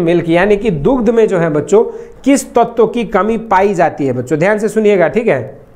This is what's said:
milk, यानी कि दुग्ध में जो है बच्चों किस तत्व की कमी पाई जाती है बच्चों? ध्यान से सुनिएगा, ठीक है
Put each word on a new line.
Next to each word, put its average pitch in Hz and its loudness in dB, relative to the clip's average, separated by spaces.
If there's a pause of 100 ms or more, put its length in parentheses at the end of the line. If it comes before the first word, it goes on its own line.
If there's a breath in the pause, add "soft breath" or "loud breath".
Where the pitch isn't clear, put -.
milk, 170 0
यानी 190 2
कि 214 -2
दुग्ध 208 0
में 226 2
जो 190 0
है 165 0
बच्चों 196 2 (400 loud breath)
किस 269 0
तत्व 226 2
की 233 -4
कमी 214 -2 (100)
पाई 196 2
जाती 156 0
है 127 -2
बच्चों? 127 -4
ध्यान 202 0
से 214 -2
सुनिएगा, 208 2
ठीक 220 -2
है 139 0 (340)